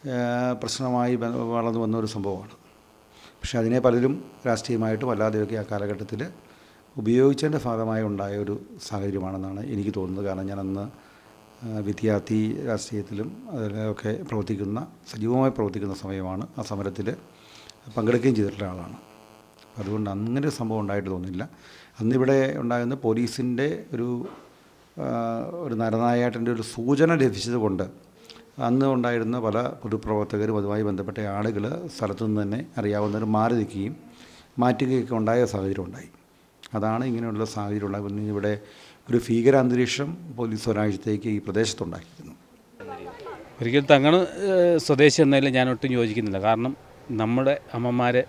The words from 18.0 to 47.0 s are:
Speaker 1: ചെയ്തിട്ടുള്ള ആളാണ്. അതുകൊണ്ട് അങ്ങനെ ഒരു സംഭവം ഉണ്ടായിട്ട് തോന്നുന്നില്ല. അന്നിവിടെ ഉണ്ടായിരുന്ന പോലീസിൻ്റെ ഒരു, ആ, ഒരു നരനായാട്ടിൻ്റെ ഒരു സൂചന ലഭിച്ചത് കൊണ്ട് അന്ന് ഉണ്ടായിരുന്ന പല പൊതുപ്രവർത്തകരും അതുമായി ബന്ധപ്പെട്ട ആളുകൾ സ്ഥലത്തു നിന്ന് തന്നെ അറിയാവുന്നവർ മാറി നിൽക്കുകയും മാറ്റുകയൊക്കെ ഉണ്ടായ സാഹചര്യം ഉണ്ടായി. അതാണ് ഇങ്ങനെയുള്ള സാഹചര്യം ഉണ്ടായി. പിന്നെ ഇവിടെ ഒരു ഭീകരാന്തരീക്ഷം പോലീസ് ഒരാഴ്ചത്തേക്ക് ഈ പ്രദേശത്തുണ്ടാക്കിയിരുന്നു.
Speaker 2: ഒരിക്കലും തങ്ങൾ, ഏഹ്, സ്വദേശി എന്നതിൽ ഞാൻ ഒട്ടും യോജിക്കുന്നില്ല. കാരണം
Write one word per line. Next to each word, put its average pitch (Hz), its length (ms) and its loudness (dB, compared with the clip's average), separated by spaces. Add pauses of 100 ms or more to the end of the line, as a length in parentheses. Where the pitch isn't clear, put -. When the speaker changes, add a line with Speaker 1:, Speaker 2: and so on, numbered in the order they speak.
Speaker 1:
ചെയ്തിട്ടുള്ള 101 300 0
ആളാണ്. 92 320 -10 (840)
അതുകൊണ്ട് 104 320 -2
അങ്ങനെ 117 380 0
ഒരു 143 80 -4
സംഭവം 110 240 -2
ഉണ്ടായിട്ട് 98 300 -2
തോന്നുന്നില്ല. 92 380 -6 (520)
അന്നിവിടെ 131 560 4
ഉണ്ടായിരുന്ന 120 380 -2
പോലീസിൻ്റെ 123 1000 -2
ഒരു, 120 360 -4 (720)
ആ, 135 40 -4 (480)
ഒരു 165 220 -6
നരനായാട്ടിൻ്റെ 117 760 2
ഒരു 117 120 -2
സൂചന 139 520 4
ലഭിച്ചത് 120 400 2
കൊണ്ട് 95 580 -2 (460)
അന്ന് 127 280 2
ഉണ്ടായിരുന്ന 120 540 0
പല 110 200 0
പൊതുപ്രവർത്തകരും 107 960 0
അതുമായി 104 240 0
ബന്ധപ്പെട്ട 98 380 -2
ആളുകൾ 107 760 -2
സ്ഥലത്തു 101 280 -2
നിന്ന് 107 180 2
തന്നെ 110 240 -4 (120)
അറിയാവുന്നവർ 104 460 0
മാറി 107 300 2
നിൽക്കുകയും 107 420 -2 (600)
മാറ്റുകയൊക്കെ 123 560 2
ഉണ്ടായ 113 300 4
സാഹചര്യം 98 400 -2
ഉണ്ടായി. 92 240 -14 (680)
അതാണ് 110 300 0
ഇങ്ങനെയുള്ള 113 400 -2
സാഹചര്യം 104 420 -4
ഉണ്ടായി. 101 180 -4
പിന്നെ 104 240 -4
ഇവിടെ 104 300 0 (520)
ഒരു 120 180 4
ഭീകരാന്തരീക്ഷം 127 880 4 (200)
പോലീസ് 113 320 -4
ഒരാഴ്ചത്തേക്ക് 107 600 0
ഈ 107 100 -2
പ്രദേശത്തുണ്ടാക്കിയിരുന്നു. 92 960 -4 (1300)
Speaker 2:
ഒരിക്കലും 131 280 2
തങ്ങൾ, 147 260 8
ഏഹ്, 180 640 4
സ്വദേശി 147 440 6
എന്നതിൽ 139 260 6
ഞാൻ 127 220 4
ഒട്ടും 131 220 0
യോജിക്കുന്നില്ല. 107 500 0
കാരണം 113 340 2 (340)